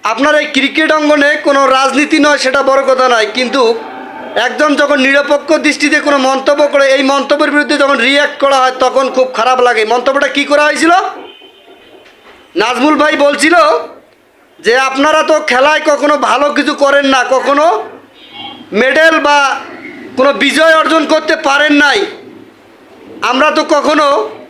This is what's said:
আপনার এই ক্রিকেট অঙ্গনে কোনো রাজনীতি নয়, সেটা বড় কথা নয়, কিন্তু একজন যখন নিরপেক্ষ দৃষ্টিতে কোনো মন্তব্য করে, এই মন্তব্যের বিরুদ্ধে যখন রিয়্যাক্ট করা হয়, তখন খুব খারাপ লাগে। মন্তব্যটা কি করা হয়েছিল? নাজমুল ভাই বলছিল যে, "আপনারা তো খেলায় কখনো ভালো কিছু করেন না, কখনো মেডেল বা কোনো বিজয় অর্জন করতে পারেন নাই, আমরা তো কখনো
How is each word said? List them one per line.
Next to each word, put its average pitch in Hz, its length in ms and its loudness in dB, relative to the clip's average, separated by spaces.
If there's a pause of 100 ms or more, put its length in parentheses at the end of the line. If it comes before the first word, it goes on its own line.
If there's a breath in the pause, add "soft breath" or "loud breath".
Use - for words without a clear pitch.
আপনার 262 320 0
এই 294 100 0
ক্রিকেট 311 460 -2
অঙ্গনে 302 520 2
কোনো 277 240 2
রাজনীতি 269 520 0
নয়, 294 180 2
সেটা 262 260 -2
বড় 269 200 2
কথা 254 260 0
নয়, 220 240 0
কিন্তু 240 460 0 (560)
একজন 285 400 -2
যখন 285 240 0
নিরপেক্ষ 285 580 0
দৃষ্টিতে 294 420 0
কোনো 285 180 0
মন্তব্য 269 500 0
করে, 277 200 2
এই 269 160 2
মন্তব্যের 285 480 0
বিরুদ্ধে 294 260 0
যখন 277 200 2
রিয়্যাক্ট 277 420 0
করা 277 160 2
হয়, 254 240 2
তখন 254 300 0
খুব 254 240 -2
খারাপ 247 260 0
লাগে। 233 260 2
মন্তব্যটা 254 420 0
কি 277 160 -2
করা 294 200 2
হয়েছিল? 294 280 2 (1600)
নাজমুল 254 400 0
ভাই 302 200 0
বলছিল 285 400 2 (1040)
যে, 233 180 0
"আপনারা 277 460 0
তো 302 160 2
খেলায় 294 460 0
কখনো 294 320 0
ভালো 262 320 0
কিছু 285 240 -2
করেন 277 320 0
না, 269 240 2
কখনো 285 540 0 (880)
মেডেল 285 480 2
বা 285 360 0 (640)
কোনো 277 160 2
বিজয় 302 420 2
অর্জন 311 300 0
করতে 311 300 0
পারেন 294 380 0
নাই, 285 320 2 (1160)
আমরা 262 300 0
তো 311 120 0
কখনো 302 680 0 (200)